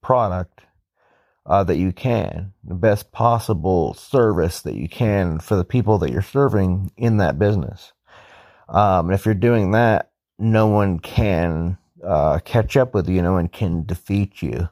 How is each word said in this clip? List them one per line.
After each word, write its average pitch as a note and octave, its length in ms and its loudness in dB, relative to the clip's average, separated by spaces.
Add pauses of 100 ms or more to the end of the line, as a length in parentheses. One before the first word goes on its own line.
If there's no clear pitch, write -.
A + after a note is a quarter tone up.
product, G2 600 -2 (840)
uh, F#2+ 160 2
that E2+ 140 0
you F#2 160 0
can, G2 600 -4 (100)
the F#2 120 -10
best G2+ 360 0
possible F#2+ 840 0
service F#2+ 640 0
that A#1+ 140 -8
you B1+ 120 -8
can F#2+ 520 -2
for - 160 -2
the F2+ 100 0
people A2 340 0
that D2+ 120 -2
you're E2 100 -2
serving F#2+ 720 0
in A2+ 220 0
that D2+ 220 0
business. G2 520 -2 (800)
Um, F#2 380 2
and F#2 60 0
if G2 120 -2
you're G#2+ 80 2
doing G#2 380 2
that, A2 400 2 (260)
no A2 300 2
one G2+ 320 2
can, E2+ 800 -2 (260)
uh, D2+ 400 2
catch - 320 0
up B2+ 160 2
with F#2 160 -2
you. F#2 120 2
No F2 120 0
one F2 140 0
can E2+ 380 -4
defeat G2 580 -4
you. E2 280 -4